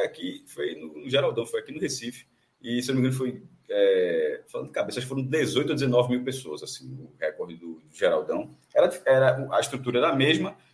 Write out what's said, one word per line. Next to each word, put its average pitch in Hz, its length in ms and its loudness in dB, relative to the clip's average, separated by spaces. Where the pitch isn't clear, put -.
aqui, 85 440 -8
foi 78 280 -6
no, 78 280 -14
no 135 80 -10
Geraldão, 131 340 0
foi 113 160 -4
aqui - 100 -12
no 156 80 -12
Recife. 127 480 -8
E, 123 220 -2
se 127 80 -2
eu 131 40 0
não 127 80 2
me 131 40 4
engano, 131 120 0
foi, 127 240 -4
é... 92 800 4
Falando 131 200 -8
de - 40 -20
cabeça, 127 260 -4
acho 123 80 -4
que 135 80 -6
foram 135 80 -2
dezoito 131 460 0
ou 156 60 0
dezenove 123 340 2
mil 123 160 0
pessoas, 80 380 -6
assim, - 320 -12
o 76 260 -16
recorde 85 360 -6
do, 82 180 -14
do - 200 -20
Geraldão. - 640 0
Era, 180 160 6
era, 131 500 4
a 117 60 4
estrutura 123 380 0
era 156 100 4
a 143 80 0
mesma, 160 400 2